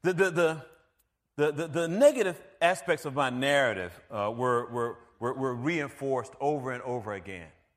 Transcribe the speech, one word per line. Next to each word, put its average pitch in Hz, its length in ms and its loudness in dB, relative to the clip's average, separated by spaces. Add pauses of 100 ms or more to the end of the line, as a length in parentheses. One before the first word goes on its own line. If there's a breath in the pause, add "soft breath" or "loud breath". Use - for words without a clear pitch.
The, 180 100 4
the, 185 160 4
the, 160 360 2 (720)
the, 147 140 4
the, 156 160 -4
the 165 200 0
negative 214 520 4 (220)
aspects 170 440 0
of 135 100 -6
my 135 160 0
narrative, 123 680 0 (120)
uh, 107 200 -2
were, 120 360 0
were, 117 300 -4 (220)
were, 123 140 -2
were 131 220 -4
reinforced 135 840 -4
over 139 320 -2
and 123 120 -8
over 117 300 -6
again. 92 340 -12 (300)